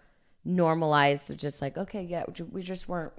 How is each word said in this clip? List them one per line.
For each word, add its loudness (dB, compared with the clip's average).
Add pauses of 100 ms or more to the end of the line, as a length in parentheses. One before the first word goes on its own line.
(460)
normalized 4
of -10
just -6
like, -6
okay, -6
yeah, -4
we -10
ju-, -10
we -8
just -8
weren't -6